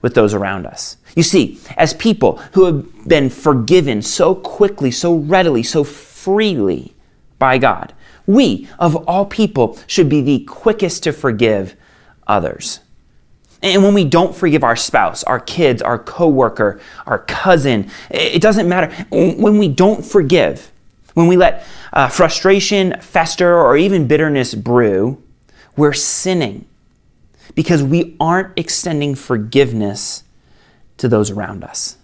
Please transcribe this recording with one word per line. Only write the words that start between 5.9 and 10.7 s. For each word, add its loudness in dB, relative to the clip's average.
by 2
God, -2
we, 2
of 0
all 0
people, -2
should 2
be 2
the 0
quickest -4